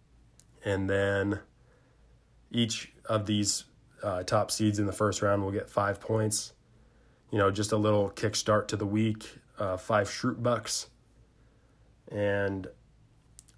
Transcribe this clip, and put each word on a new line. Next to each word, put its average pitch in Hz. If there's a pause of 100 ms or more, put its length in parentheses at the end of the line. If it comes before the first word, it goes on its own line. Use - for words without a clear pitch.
(640)
And 98
then 98 (1120)
each 117 (140)
of 107
these, 104 (380)
uh, 92
top 104
seeds 104
in 104
the 95
first 104
round 101
will 98
get 101
five 101
points. 110 (800)
You 117
know, 98
just 104
a 110
little 104
kickstart -
to -
the 107
week, 107 (200)
uh, 95
five 104
Schrute 123
bucks. 120 (1200)
And 101 (920)